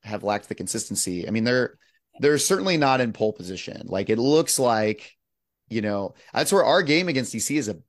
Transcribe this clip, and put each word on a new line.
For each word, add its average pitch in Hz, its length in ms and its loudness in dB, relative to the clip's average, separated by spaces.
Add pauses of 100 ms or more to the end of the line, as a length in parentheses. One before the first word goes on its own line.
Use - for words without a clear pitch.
have 107 200 -8
lacked 104 260 -2
the 110 60 -6
consistency. 92 720 -6
I 90 40 -4
mean, 110 120 0
they're, 123 340 0 (420)
they're 147 180 4
certainly 185 400 0
not 135 240 4
in 117 120 -2
pole 107 200 0
position. - 540 -12
Like, 98 220 -4
it 110 100 2
looks 151 400 2
like, 110 520 0 (580)
you 110 120 -2
know, 101 340 -4 (180)
that's 147 180 0
where 196 120 4
our 156 180 4
game 170 280 2
against 131 220 -2
D 113 60 -8
C 135 200 -2
is 127 100 -2
a 104 80 -6 (140)